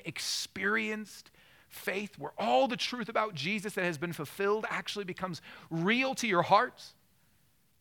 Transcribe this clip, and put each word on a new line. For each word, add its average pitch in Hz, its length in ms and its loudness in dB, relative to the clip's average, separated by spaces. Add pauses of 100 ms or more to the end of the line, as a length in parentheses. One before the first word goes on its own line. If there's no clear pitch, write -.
experienced 214 1300 -4 (360)
faith 202 480 -6
where 143 220 -8
all 247 300 6
the 233 80 -2
truth 240 320 -4
about 220 260 0
Jesus 190 400 -4
that 190 100 0
has 170 140 0
been 170 140 -2
fulfilled 202 560 0
actually 196 360 -6
becomes 180 380 -6 (260)
real 233 480 2
to 233 120 0
your 175 140 6
hearts?" 220 520 4 (880)